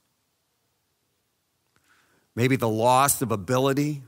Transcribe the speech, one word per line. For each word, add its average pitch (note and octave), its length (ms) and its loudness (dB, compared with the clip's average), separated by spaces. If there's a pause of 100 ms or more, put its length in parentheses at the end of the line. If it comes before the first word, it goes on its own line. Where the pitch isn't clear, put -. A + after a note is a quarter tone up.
(2250)
Maybe B2+ 200 0
the A#2 140 -2
loss B2+ 520 2
of B2 100 -4
ability C3+ 760 -2